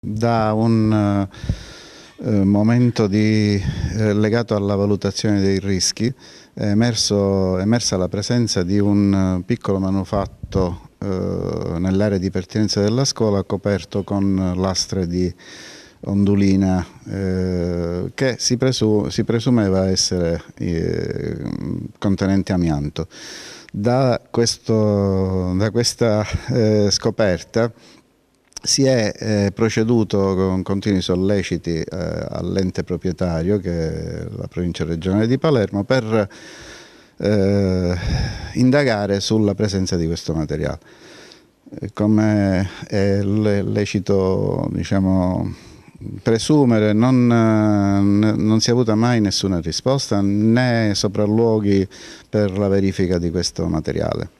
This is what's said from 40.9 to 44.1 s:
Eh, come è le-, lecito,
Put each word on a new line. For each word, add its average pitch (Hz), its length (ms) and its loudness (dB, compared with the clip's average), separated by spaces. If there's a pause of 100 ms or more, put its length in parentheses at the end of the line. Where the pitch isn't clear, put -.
Eh, 104 140 -10
come 104 760 2 (180)
è 101 360 0
le-, 101 400 0
lecito, 98 1080 0